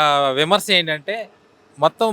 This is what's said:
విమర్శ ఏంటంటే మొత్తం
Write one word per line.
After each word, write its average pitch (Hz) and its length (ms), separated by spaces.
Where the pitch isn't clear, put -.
విమర్శ 185 260
ఏంటంటే 156 380
మొత్తం 160 340